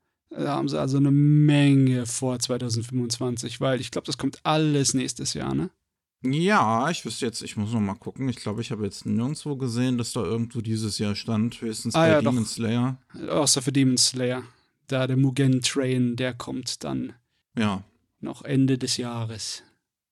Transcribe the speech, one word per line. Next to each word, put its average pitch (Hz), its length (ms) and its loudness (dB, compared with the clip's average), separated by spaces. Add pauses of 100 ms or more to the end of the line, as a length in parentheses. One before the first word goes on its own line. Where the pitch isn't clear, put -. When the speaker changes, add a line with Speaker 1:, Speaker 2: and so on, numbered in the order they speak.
(300)
Speaker 1:
Da 143 260 -4
haben 139 140 -2
sie 151 100 -2
also 139 180 0
eine 139 140 6
Menge 143 960 6
vor 127 320 -2
zweitausendfünfundzwanzig, 120 1200 -4
weil 131 200 0
ich - 80 -8
glaub, - 140 -6
das 143 160 -6
kommt 139 240 -4
alles 151 500 2
nächstes 131 400 -2
Jahr, - 220 -4
ne? 160 160 -2 (520)
Speaker 2:
Ja, 139 680 2
ich - 160 -6
wüsste 120 220 -4
jetzt, 110 160 -6
ich - 120 -10
muss 107 160 -2
noch 117 80 0
mal 98 140 0
gucken. 120 360 -8
Ich 117 80 -6
glaub, 107 220 -6
ich 117 120 -6
habe 107 120 -4
jetzt 98 220 -6
nirgendwo 127 520 -2
gesehen, 123 420 0
dass 117 140 -4
da 120 100 -2
irgendwo 113 380 -4
dieses 110 360 -2
Jahr 104 160 0
stand. 113 480 -2
Höchstens 113 320 -6
Speaker 1:
Ah, 160 60 2
Speaker 2:
bei 165 100 6
Speaker 1:
ja, 151 120 6
doch. 135 100 2
Speaker 2:
Demon 120 140 2
Slayer. 120 520 -2 (320)
Speaker 1:
Außer 143 320 2
für 139 100 -2
Demon 131 260 4
Slayer. 127 440 0 (460)
Da 131 180 -2
der 131 120 0
Mugen 131 440 4
Train, 127 540 0
der 123 180 -4
kommt 127 500 -8
dann 131 300 -4 (420)
Speaker 2:
Ja. 104 280 -2 (380)
Speaker 1:
noch - 220 -10
Ende 135 360 2
des 127 180 -4
Jahres. 117 640 -8 (500)